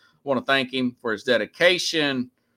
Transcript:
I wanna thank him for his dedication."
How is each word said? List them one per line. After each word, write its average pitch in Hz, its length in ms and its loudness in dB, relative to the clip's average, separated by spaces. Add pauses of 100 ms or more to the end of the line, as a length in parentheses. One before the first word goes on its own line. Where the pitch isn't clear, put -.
(120)
I - 120 -20
wanna 135 180 -2
thank 131 320 0
him 127 260 -2
for 117 120 -4
his 104 100 -6
dedication." 139 1120 0 (240)